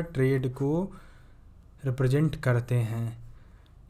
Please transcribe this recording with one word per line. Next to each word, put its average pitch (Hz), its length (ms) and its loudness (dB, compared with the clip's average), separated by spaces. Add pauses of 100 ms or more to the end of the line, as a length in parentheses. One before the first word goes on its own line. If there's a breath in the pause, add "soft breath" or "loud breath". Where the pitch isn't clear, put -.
(100)
trade 135 420 2
को 156 400 0 (920 soft breath)
रिप्रेजेंट 131 520 2
करते 120 380 2
हैं। 117 420 -2 (720 soft breath)